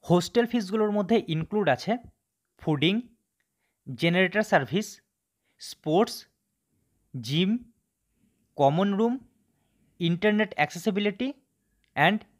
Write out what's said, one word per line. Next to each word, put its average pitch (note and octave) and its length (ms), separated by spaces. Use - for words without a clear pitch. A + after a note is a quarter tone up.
হোস্টেল F3+ 400
ফিসগুলোর G#3+ 460
মধ্যে G#3 260
ইনক্লুড E3 420
আছে C#3 240
ফুডিং, D#3 340
জেনারেটর F3+ 560
সার্ভিস, F3 440
স্পোর্টস, - 540
জিম, C#3+ 380
কমন D#3 360
রুম, A3+ 200
ইন্টারনেট G#3 560
অ্যাক্সেসিবিলিটি G3+ 760
and F3+ 300